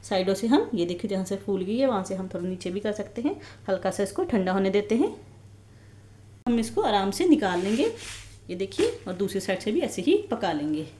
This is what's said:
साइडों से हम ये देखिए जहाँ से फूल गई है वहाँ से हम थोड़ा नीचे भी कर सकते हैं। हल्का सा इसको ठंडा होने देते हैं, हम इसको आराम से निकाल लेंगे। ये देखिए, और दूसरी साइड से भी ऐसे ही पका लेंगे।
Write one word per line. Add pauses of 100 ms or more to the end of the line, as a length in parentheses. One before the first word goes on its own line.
साइडों
से
हम
ये
देखिए
जहाँ
से
फूल
गई
है
वहाँ
से
हम
थोड़ा
नीचे
भी
कर
सकते
हैं। (340)
हल्का
सा
इसको
ठंडा
होने
देते
हैं, (1400)
हम
इसको
आराम
से
निकाल
लेंगे। (640)
ये
देखिए, (160)
और
दूसरी
साइड
से
भी
ऐसे
ही (140)
पका
लेंगे। (140)